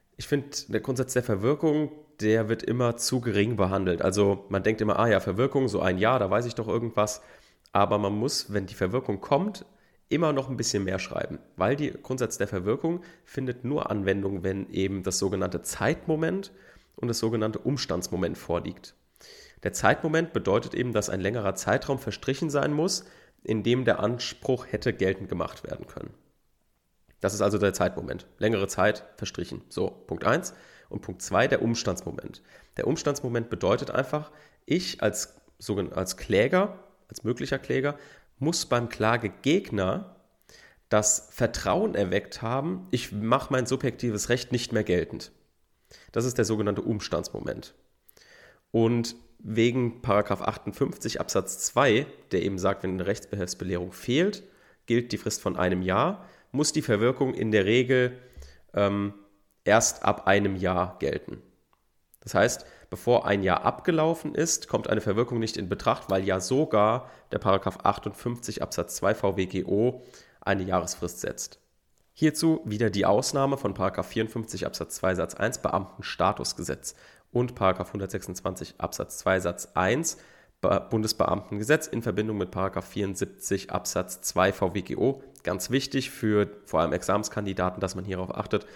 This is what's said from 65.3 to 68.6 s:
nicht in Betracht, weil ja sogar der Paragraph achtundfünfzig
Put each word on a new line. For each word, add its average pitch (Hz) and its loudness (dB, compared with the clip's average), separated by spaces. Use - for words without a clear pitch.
nicht 110 -4
in 98 -6
Betracht, 107 -2
weil 95 2
ja 95 2
sogar 117 2
der - 0
Paragraph 95 2
achtundfünfzig - -2